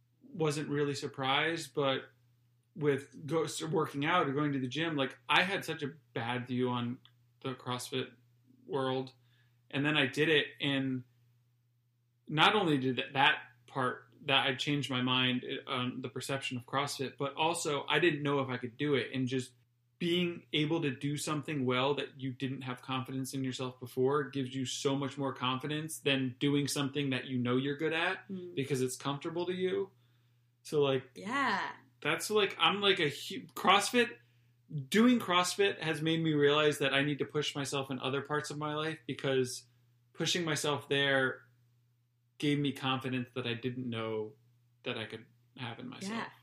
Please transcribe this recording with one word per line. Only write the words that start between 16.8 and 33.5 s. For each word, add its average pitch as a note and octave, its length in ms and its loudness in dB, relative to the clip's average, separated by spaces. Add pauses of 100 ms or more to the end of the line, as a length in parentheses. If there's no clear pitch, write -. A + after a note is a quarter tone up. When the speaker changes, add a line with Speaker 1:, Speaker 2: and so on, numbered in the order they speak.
Speaker 1:
but C#3 180 -4
also D#3+ 520 0
I D3+ 100 4
didn't D3+ 240 4
know C#3+ 180 2
if C3 80 -2
I B2+ 80 -4
could A#2+ 200 -8
do D3 180 0
it, A#2+ 200 0
and C3 140 0
just B2+ 220 -2 (500)
being F3 420 0 (100)
able D3+ 300 0
to C#3+ 80 0
do C#3+ 260 -4
something D3 480 -4
well B2+ 300 2
that C#3 140 -4 (120)
you C3 120 -6
didn't B2+ 300 -6
have B2+ 200 -8
confidence C3 520 -6
in C3+ 100 -4
yourself B2+ 340 -6
before C3 460 0
gives B2+ 300 -6
you C3+ 120 -4
so C#3 300 -2
much C#3 200 -4
more C#3 160 -2
confidence C#3+ 680 -4
than C3 420 0
doing C#3+ 260 2
something C#3 440 -2
that B2+ 160 -2
you C3 120 -2
know B2 180 2
you're C#3 200 0
good D#3 160 0
at F3 360 -2
Speaker 2:
Mm. F3+ 280 -10
Speaker 1:
because C3+ 260 0
it's B2+ 140 -2
comfortable D#3+ 500 -4
to F3+ 80 -2
you. F#3 360 -2 (720)
So, D3+ 200 2
like, C3+ 220 2 (100)
Speaker 2:
Yeah. G3+ 560 -2 (300)
Speaker 1:
that's, D#3 280 -2
like, G#3 300 2
I'm, F3 220 4
like, F#3+ 180 6
a D#3+ 100 4
hu-, - 460 -8